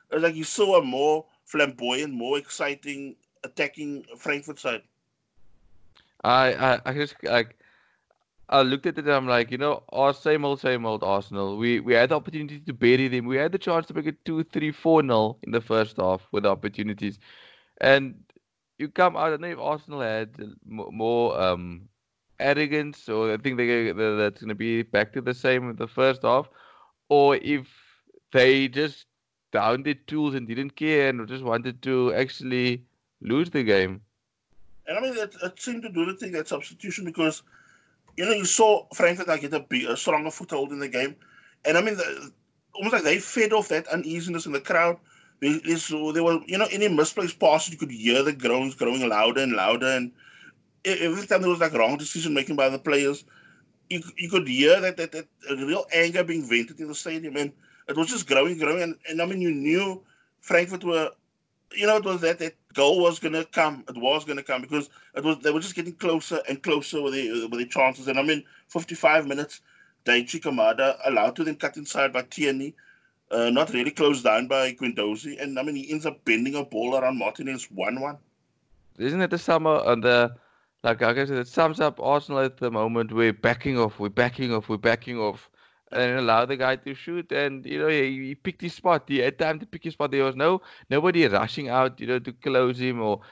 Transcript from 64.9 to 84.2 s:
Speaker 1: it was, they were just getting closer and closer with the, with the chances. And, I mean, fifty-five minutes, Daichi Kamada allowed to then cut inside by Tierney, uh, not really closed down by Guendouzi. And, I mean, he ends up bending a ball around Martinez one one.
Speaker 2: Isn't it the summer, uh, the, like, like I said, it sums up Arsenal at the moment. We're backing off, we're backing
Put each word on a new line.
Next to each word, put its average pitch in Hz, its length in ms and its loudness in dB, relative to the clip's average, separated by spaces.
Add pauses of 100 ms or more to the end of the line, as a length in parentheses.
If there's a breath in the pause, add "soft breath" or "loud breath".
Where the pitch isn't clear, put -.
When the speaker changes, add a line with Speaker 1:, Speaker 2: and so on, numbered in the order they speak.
Speaker 1:
it 139 80 -4
was, 151 160 0
they 147 120 2
were 160 80 0
just 185 140 -8
getting 170 200 -8
closer 165 540 -2
and 139 140 -6
closer 147 400 -2
with 139 120 -2
the, 117 340 -4
with 117 120 -6
the 123 60 -4
chances. 131 420 -2
And, 135 120 -2
I - 20 2
mean, 151 220 -2 (240 soft breath)
fifty-five 160 580 0
minutes, 139 360 -8 (440 soft breath)
Daichi 120 340 0
Kamada 135 640 2
allowed 135 320 2
to 170 60 -2
then 156 120 -4
cut 147 220 -6
inside 143 360 -2
by 127 100 -2
Tierney, 139 520 -2 (560 soft breath)
uh, 117 180 2
not 139 240 2
really - 160 0
closed 147 340 2
down 120 240 4
by 131 260 0
Guendouzi. 120 680 -4
And, 139 160 -8
I 127 60 -2
mean, 147 120 -6
he 139 160 -10
ends 156 140 -4
up 147 200 -8
bending 123 300 0
a 143 80 -4
ball 123 320 -2
around 131 220 0
Martinez 120 540 -6
one 101 280 -4
one. 143 180 -8 (840)
Speaker 2:
Isn't 147 220 -2
it 175 100 0
the 170 80 -2
summer, 160 380 2
uh, - 180 2
the, 120 400 4 (480 soft breath)
like, 117 180 0
like 120 160 2
I 139 80 0
said, 135 140 -2
it 123 80 -4
sums 160 320 2
up 151 200 0
Arsenal 139 420 0
at 131 160 -2
the 123 120 -2
moment. 113 420 -2
We're 113 220 4
backing 120 460 -2
off, 107 200 0
we're 104 100 -4
backing 120 440 0